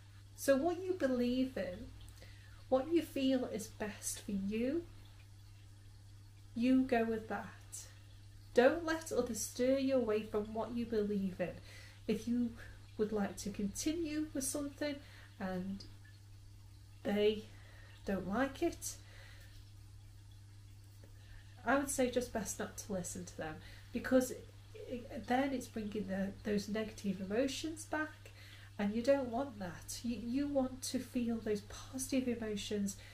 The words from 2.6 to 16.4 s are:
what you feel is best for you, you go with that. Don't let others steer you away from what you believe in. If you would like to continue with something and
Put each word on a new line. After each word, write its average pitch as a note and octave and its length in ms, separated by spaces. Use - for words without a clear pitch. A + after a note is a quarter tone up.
what C4+ 220
you E4 100
feel C4 440
is - 220
best - 520
for - 120
you, A3 520
you C4 280
go A#3 240
with A3 240
that. G#3 160
Don't D#4 300
let D#4+ 240
others A#3+ 300
steer C4 360
you C4+ 200
away G#3+ 260
from G#3+ 280
what A3+ 240
you A#3+ 120
believe G3+ 520
in. E3+ 120
If A3 200
you A#3+ 260
would G#3+ 140
like G#3 260
to F#3+ 140
continue D4+ 800
with C#4 120
something C#4+ 500
and F#3+ 440